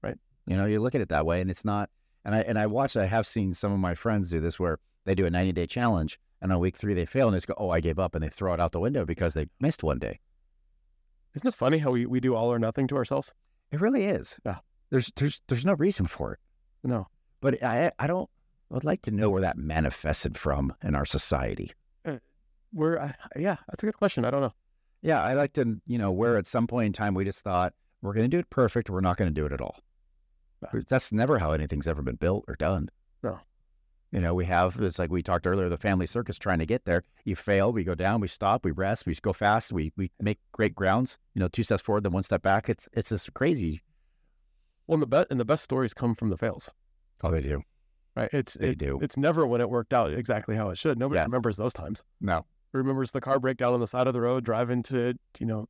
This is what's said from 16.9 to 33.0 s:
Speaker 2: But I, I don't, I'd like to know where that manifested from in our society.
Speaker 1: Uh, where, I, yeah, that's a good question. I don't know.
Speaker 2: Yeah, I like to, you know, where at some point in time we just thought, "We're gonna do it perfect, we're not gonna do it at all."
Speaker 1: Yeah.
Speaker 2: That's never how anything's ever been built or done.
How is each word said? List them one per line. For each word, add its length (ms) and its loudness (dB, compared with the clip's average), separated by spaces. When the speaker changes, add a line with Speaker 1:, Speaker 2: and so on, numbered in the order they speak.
Speaker 2:
But 220 0
I, 380 2
I 80 0
don't, 200 -2
I'd 80 -2
like 200 0
to 100 -4
know 180 2
where 120 2
that 140 0
manifested 800 -2
from 460 -2
in 140 0
our 100 0
society. 640 -2
Speaker 1:
Uh, 120 -6
where, 280 0
I, 140 -6
yeah, 220 -2
that's 160 -8
a 20 0
good 100 -4
question. 280 2
I 80 2
don't 80 2
know. 140 0
Speaker 2:
Yeah, 200 2
I 120 2
like 180 2
to, 340 0
you 120 -2
know, 120 2
where 260 2
at 120 0
some 180 0
point 200 0
in 60 2
time 220 0
we 100 0
just 180 -6
thought, 320 0
"We're 100 -4
gonna 140 2
do 140 2
it 100 -6
perfect, 400 2
we're 100 -2
not 160 2
gonna 140 2
do 160 0
it 60 -4
at 80 -6
all." 180 -8
Speaker 1:
Yeah. 140 0
Speaker 2:
That's 240 0
never 260 2
how 140 2
anything's 340 -2
ever 160 -2
been 140 -4
built 320 0
or 80 -8
done. 340 0